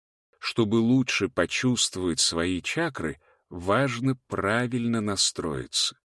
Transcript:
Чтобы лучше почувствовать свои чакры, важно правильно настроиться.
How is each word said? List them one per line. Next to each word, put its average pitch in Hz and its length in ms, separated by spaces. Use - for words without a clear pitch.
Чтобы 110 360
лучше 117 540
почувствовать 92 880
свои 87 420
чакры, 135 580
важно 120 680
правильно 117 720
настроиться. 82 1040